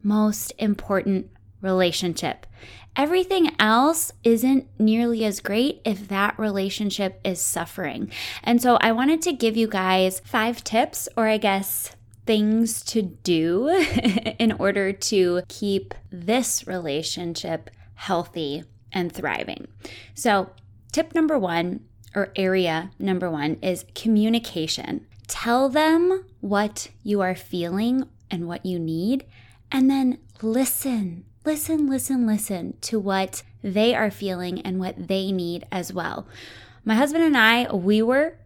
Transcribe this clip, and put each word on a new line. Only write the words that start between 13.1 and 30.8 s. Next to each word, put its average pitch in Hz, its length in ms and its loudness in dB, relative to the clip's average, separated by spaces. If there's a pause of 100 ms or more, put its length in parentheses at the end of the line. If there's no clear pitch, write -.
<laughs> 247 720 0
in 226 140 4
order 196 400 0
to 180 560 2
keep 196 440 -4 (160)
this 208 580 -2
relationship 165 1000 -6 (260)
healthy 170 680 -4 (300)
and 175 180 -2
thriving. - 560 -6 (460)
So 196 380 0 (420)
tip 320 200 -2
number 311 240 2
one, 175 440 -2 (340)
or 202 220 -2
area 185 600 0
number 185 320 -2
one, 151 320 -2
is 180 220 -4 (100)
communication. 220 1120 0 (220)
Tell 254 400 0
them 330 560 2 (160)
what 208 480 -2 (160)
you 208 160 0
are 185 160 0
feeling 202 720 -2 (240)
and 175 160 -6
what 170 180 -10
you 180 140 -2
need, 170 460 -2 (440)
and 262 200 4
then 269 300 2 (220)
listen. 220 840 -2 (200)